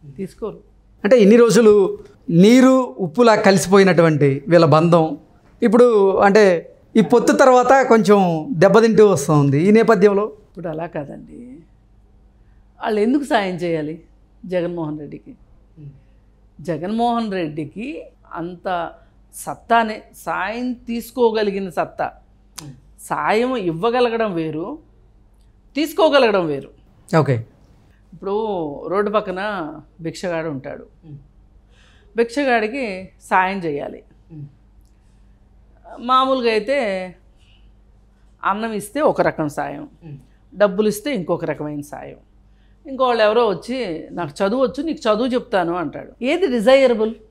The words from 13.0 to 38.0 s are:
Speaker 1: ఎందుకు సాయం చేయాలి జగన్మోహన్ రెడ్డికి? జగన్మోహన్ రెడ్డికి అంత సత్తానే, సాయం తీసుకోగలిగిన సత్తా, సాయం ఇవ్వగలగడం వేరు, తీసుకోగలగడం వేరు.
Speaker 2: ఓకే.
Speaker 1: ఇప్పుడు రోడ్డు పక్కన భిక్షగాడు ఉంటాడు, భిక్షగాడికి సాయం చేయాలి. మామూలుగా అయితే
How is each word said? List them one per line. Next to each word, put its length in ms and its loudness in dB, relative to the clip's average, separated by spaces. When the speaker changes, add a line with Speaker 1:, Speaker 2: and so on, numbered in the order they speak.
Speaker 1:
ఎందుకు 240 -2
సాయం 300 -2
చేయాలి 480 -6
జగన్మోహన్ 520 -6
రెడ్డికి? 360 -18
జగన్మోహన్ 720 -6
రెడ్డికి 720 -10
అంత 560 -8
సత్తానే, 680 -2
సాయం 560 -8
తీసుకోగలిగిన 960 -4
సత్తా, 420 -6
సాయం 540 -2
ఇవ్వగలగడం 800 -2
వేరు, 440 -8
తీసుకోగలగడం 680 0
వేరు. 220 -8
Speaker 2:
ఓకే. 260 0
Speaker 1:
ఇప్పుడు 220 -10
రోడ్డు 240 -2
పక్కన 300 -4
భిక్షగాడు 480 -8
ఉంటాడు, 380 -12
భిక్షగాడికి 920 -4
సాయం 280 0
చేయాలి. 440 -8
మామూలుగా 500 0
అయితే 280 -2